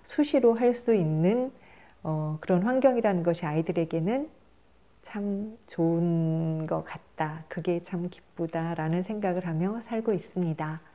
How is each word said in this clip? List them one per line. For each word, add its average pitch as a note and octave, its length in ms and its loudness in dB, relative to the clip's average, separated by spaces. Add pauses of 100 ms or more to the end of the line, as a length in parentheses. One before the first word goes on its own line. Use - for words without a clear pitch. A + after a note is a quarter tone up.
수시로 B3+ 500 4
할 A#3+ 200 4
수 A#3 220 2
있는, F#3 560 2 (500)
어, D#3 380 -4
그런 F3+ 240 2
환경이라는 A#3 600 2
것이 E3+ 220 0
아이들에게는 E3 840 0 (760)
참 G3+ 540 -6 (100)
좋은 E3 960 0
것 D#3+ 200 -4
같다. D#3+ 640 -8
그게 F3 340 -2
참 F3 260 -6
기쁘다라는 E3 920 -4
생각을 F#3 420 -2
하며 F3+ 360 -2
살고 A3+ 320 -2
있습니다. D#3+ 680 -4 (160)